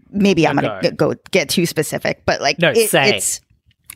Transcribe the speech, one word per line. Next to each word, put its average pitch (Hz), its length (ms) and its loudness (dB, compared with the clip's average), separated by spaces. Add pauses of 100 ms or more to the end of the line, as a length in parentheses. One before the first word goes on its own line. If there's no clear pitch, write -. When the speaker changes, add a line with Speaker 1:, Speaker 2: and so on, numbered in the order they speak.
(100)
Speaker 1:
maybe 190 360 2
I'm 143 100 0
gonna 127 180 -2
Speaker 2:
Okay. 120 160 -2
Speaker 1:
g-, - 60 -12
go - 180 0 (160)
get 156 180 0
too 170 180 0
specific, - 600 -4
but, - 140 -2
like, 139 180 -2
Speaker 2:
No, 165 120 2
Speaker 1:
it, 220 200 2
Speaker 2:
say. 165 260 2
Speaker 1:
it's, - 240 -6 (560)